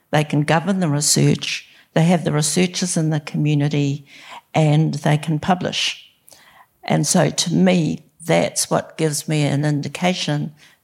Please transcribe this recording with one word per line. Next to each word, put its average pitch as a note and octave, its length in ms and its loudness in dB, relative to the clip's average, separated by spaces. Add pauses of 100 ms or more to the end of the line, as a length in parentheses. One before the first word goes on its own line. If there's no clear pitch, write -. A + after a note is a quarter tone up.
(120)
they D3+ 120 2
can D3+ 200 0
govern E3 360 0
the F3+ 80 0
research, C#3+ 800 0 (260)
they D#3+ 100 4
have E3+ 200 2
the E3+ 80 -2
researchers F3+ 640 -2
in D#3+ 140 0
the D#3 100 -2
community, D3 840 0 (480)
and D#3 420 4
they D3+ 220 0
can D3+ 200 -2
publish. - 720 -4 (760)
And D#3 220 0
so D#3 240 2
to - 240 -4
me, F3+ 520 2 (180)
that's E3 460 -2
what - 280 -4
gives D#3 300 -2
me D3+ 160 0
an C#3 220 0
indication D3 880 -2 (300)